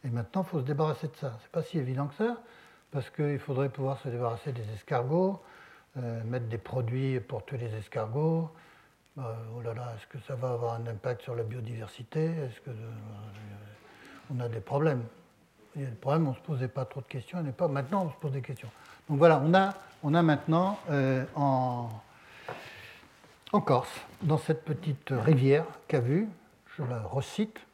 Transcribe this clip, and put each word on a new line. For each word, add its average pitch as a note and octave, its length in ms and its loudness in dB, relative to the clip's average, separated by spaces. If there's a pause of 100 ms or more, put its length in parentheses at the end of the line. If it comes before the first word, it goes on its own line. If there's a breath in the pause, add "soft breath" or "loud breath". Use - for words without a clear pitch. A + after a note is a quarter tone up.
Et C3+ 40 -4
maintenant, A#2+ 340 -2
il E3 60 -4
faut D#3 120 -2
se B2 40 -2
débarrasser D3+ 440 0
de - 80 -12
ça. A2+ 260 -8
C'est - 80 -20
pas E3 120 0
si E3 160 -4
évident C3 280 0
que C#3 100 -8
ça, A#3 200 0 (540 loud breath)
parce C#3 180 -4
qu'il D3 300 0
faudrait C3+ 300 0
pouvoir C3+ 320 -2
se C3+ 80 -6
débarrasser A#2+ 440 -2
des A#2 120 -6 (100)
escargots, D#3 680 0 (580 loud breath)
euh, A#2 260 -4
mettre A#2+ 220 -4
des A2+ 120 -4
produits B2+ 640 0
pour A2 240 -8
tuer C3 140 -8
les A2+ 180 -4
escargots. D3 760 0 (680 loud breath)
Euh, C3+ 40 -8 (340)
oh A#2+ 40 -8
là A#2 140 -4
là, A#2+ 220 -8
est-ce - 100 -16
que B2 200 -12
ça C3+ 80 -6
va B2+ 160 -2
avoir A#2 240 0
un A#2 120 -4
impact A#2 360 -4
sur B2 120 -6
la A#2 100 -2
biodiversité ? A#2 800 -4
Est-ce D#3 380 -4
que, C3+ 80 -10
euh, G#2+ 1600 -14
on A#2+ 60 -2
a A#2+ 80 -2
des A2+ 120 -4
problèmes ? C#3+ 440 2 (720)
Il C#3+ 60 -4
y C3+ 40 -4
a - 20 -6
des A2+ 80 -8
problèmes, D3+ 300 2
on C3 60 0
ne - 40 -4
se - 40 -18
posait B2+ 280 -2
pas C3 160 -4
trop - 160 -10
de - 60 -14
questions, C#3 320 -8
on E3+ 40 -2
n'est C#3 100 -4
pas, F3 160 0
maintenant C#3+ 380 0
on D3 40 -4
se - 100 -12
pose C#3+ 120 -2
des C3+ 100 -4
questions. A#2+ 260 -10 (400 loud breath)
Donc C#3+ 100 2
voilà, D#3 240 10
on E3 120 6
a, G3 200 6 (280 loud breath)
on D3 100 2
a E3+ 80 8
maintenant, E3 580 4 (120)
euh, C3+ 340 2 (100)
en, B2+ 540 2 (1600 loud breath)
en G#3 100 6
Corse, - 260 4 (320)
dans D#3 160 4
cette - 280 0
petite - 460 -4
rivière C3+ 540 6 (240)
qu'a C#3 120 2
vue, D#3+ 280 2 (480)
je - 60 -6
la A#2+ 180 -4
recite C#3 580 -2 (160)